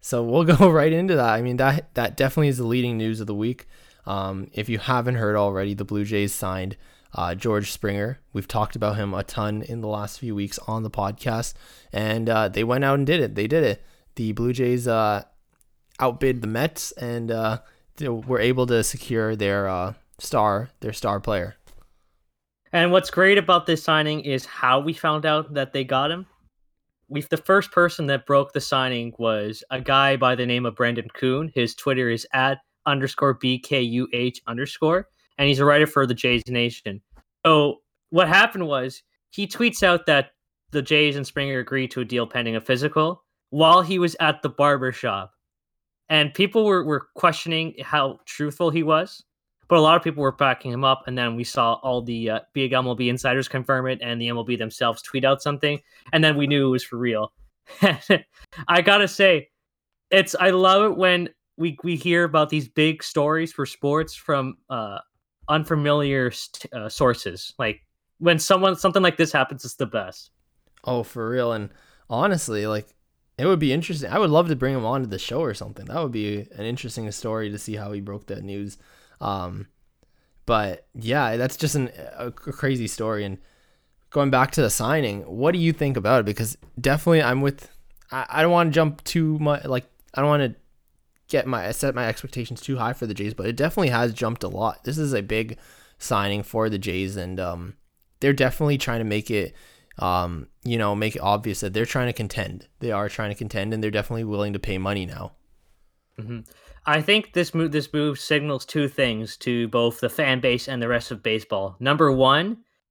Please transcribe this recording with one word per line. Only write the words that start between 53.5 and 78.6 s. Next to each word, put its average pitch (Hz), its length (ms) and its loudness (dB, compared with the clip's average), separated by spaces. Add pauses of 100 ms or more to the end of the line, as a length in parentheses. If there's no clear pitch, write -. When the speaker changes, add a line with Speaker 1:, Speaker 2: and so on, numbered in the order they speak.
Speaker 2:
it 131 120 -4
and 120 200 -6
the 117 80 -4
M 120 80 -4
L 117 80 -4
B 123 100 -2
themselves 113 480 -2
tweet 131 220 -2
out 135 180 4
something. 147 380 -2 (320)
And 160 100 4
then 151 140 4
we 143 100 2
knew 139 220 2
it - 20 4
was 127 140 0
for - 120 -12
real. 113 360 -2 (220)
<laughs> - 1120 0
I 170 140 6
gotta 202 260 6
say, 180 400 4 (640)
it's, 190 260 4
I 185 120 4
love 190 420 6
it - 40 -4
when 180 340 2 (260)
we, 160 260 -2
we 170 140 -2
hear 170 260 2
about 156 280 2
these 147 180 -2
big 156 340 2
stories 160 500 0
for 139 140 -4
sports 151 480 -2
from, 135 440 -4 (120)
uh, 107 280 -8 (500)
unfamiliar 147 840 0
st-, - 420 -14
uh, 110 160 -10
sources. 117 720 -2
Like, 110 220 -4 (380)
when 170 200 4
someone, 185 380 4
something 190 260 2
like 175 140 2
this 165 160 2
happens, 135 320 -2
it's 123 100 -14
the 131 120 -4
best. 101 440 -8 (540)
Speaker 1:
Oh, 123 180 -2
for 113 260 -8
real. 120 240 0
And 104 180 -6 (380)
honestly, 120 580 -2
like, 107 200 -4 (520)
it 135 80 0
would 185 120 2
be 147 140 2
interesting. 151 380 -4
I 147 80 -2
would 196 120 2
love 165 180 4
to 156 80 0
bring 131 180 -2
him 127 120 -2
on 135 160 -2
to 123 40 -4
the 95 120 -6
show 123 220 -4
or 139 120 -2
something. 101 340 -12
That 151 160 -6
would 135 100 -4
be 104 340 -4 (100)
an 104 80 -10
interesting 113 460 -8
story 110 400 -6
to 104 80 -8
see 107 180 -8
how 104 160 -10
he 101 80 -6
broke 101 260 -12
that 101 160 -10
news. 101 360 -10 (420)